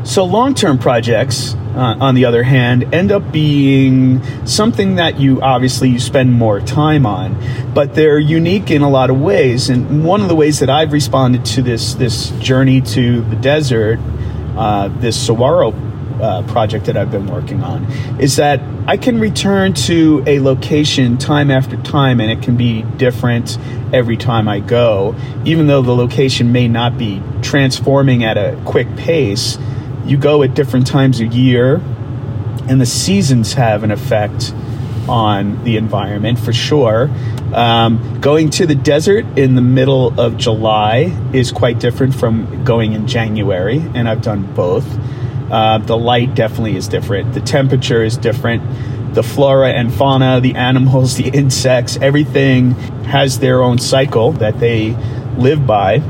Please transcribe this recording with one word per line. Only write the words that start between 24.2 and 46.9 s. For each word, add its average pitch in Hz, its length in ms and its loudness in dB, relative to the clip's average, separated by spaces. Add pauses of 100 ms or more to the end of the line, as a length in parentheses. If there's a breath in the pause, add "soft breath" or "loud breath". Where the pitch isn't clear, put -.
I 104 100 -2
go. 107 560 0 (300 loud breath)
Even 156 220 2
though 139 140 4
the 123 140 2
location 123 560 0
may 123 160 2
not 117 300 0
be 101 240 -4 (200)
transforming 135 840 2
at 107 120 0
a 101 280 -2
quick - 320 -2
pace, 143 600 -2 (480 loud breath)
you 135 120 2
go 147 260 4
at 131 120 0
different 131 320 0
times 135 340 2
of 113 120 -2
year, 127 460 4 (880)
and 131 140 2
the 123 40 2
seasons 135 680 0
have 110 300 0
an 107 80 0
effect - 600 -2 (540 loud breath)
on 104 560 0
the 117 140 0
environment 104 600 -2
for - 140 -4
sure. 123 580 2 (440 loud breath)
Um, 117 680 0
going 151 320 2
to - 140 0
the 151 100 2
desert 160 500 2 (120)
in 131 180 4
the 127 60 4
middle 127 580 2
of 117 180 0
July 110 760 0 (180)
is 127 200 0
quite 120 280 -2
different 131 340 0
from 113 500 -2
going 113 300 0
in 107 140 -4
January, 107 760 -2 (120)
and 117 160 -2
I've 110 120 -2
done 101 340 -4
both. 92 300 0 (680 loud breath)
Uh, 110 280 2
the 113 180 -2
light 120 380 0
definitely 110 400 -2
is - 120 -6
different. - 460 -4